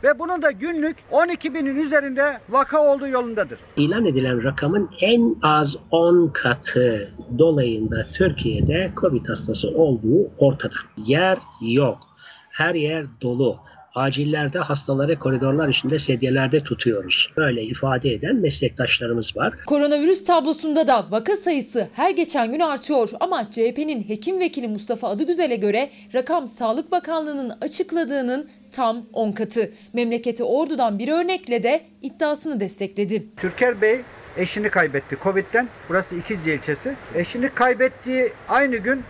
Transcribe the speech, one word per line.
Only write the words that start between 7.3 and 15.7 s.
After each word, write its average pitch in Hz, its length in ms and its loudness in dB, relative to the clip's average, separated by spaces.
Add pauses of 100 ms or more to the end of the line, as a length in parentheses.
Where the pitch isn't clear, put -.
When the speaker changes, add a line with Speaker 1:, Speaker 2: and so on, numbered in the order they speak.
Speaker 2:
dolayında 117 760 2
Türkiye'de 180 840 0
covid 139 320 0
hastası - 400 -4
olduğu 127 680 2
ortada. 135 380 2 (220)
Yer 165 420 2 (220)
yok. 117 360 2 (540)
Her 170 240 0
yer 156 300 -2 (160)
dolu. 123 380 0 (360)
Acillerde 143 640 -2
hastaları 143 600 -2
koridorlar 135 500 0
içinde 147 300 0